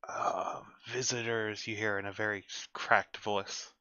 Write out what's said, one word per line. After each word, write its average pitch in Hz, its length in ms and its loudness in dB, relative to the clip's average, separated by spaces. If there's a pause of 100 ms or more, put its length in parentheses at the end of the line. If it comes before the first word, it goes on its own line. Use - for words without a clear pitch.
Uh, - 580 -2 (260)
visitors, 117 800 0
you 110 80 -2
hear 104 240 2
in 98 60 -2
a 101 60 -4
very 104 340 0 (280)
cracked - 440 4
voice. - 640 -2